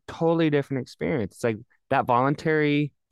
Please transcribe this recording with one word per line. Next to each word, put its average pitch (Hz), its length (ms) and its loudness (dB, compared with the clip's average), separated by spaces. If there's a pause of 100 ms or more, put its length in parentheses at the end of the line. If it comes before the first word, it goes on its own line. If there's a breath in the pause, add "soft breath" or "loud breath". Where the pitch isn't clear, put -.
totally 165 420 0
different 139 320 -2
experience. 151 540 -4
It's - 80 -6
like 113 120 0 (340)
that 135 160 0
voluntary 147 840 2 (200)